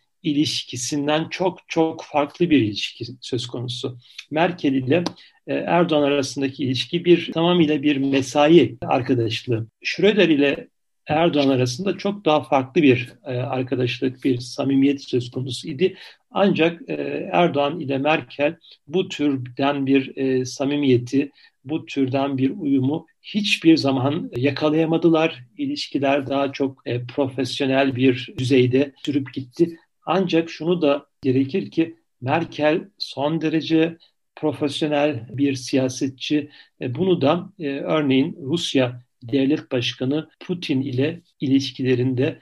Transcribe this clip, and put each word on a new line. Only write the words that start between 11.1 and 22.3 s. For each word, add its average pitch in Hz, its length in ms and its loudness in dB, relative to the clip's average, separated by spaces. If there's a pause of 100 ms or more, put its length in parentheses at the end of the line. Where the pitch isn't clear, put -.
arasında 135 480 0
çok 202 280 -6
daha 151 180 4
farklı 135 380 0
bir, 127 320 4 (120)
e, 127 120 -6
arkadaşlık, 127 840 -4
bir 127 160 0
samimiyet 135 640 0
söz - 280 -4
konusu 127 360 -8
idi. 170 280 -2 (360)
Ancak, 170 580 0
e, 160 40 -6 (380)
Erdoğan 156 480 0
ile 135 180 -4
Merkel 147 580 -2 (320)
bu 185 220 -2
türden 139 760 -2
bir, 135 320 0
e, 131 280 0
samimiyeti, 135 840 0 (320)
bu 143 220 -8
türden 135 520 -2